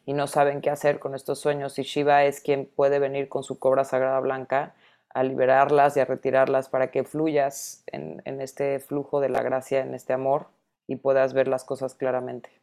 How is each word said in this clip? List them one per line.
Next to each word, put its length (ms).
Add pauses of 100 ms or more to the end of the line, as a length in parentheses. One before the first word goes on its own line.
y 80
no 140
saben 320
qué 120
hacer 280
con 160
estos 240
sueños. 400
Y 40
Shiva 420
es 160
quien 240
puede 340
venir 300
con 140
su 160
cobra 260
sagrada 340
blanca 560 (380)
a 100
liberarlas 720
y 60
a 40
retirarlas 640
para 240
que 140
fluyas 840
en, 380
en 160
este 380
flujo 420
de 80
la 120
gracia, 380
en 160
este 160
amor, 360 (400)
y 100
puedas 360
ver 140
las 160
cosas 320
claramente. 540 (140)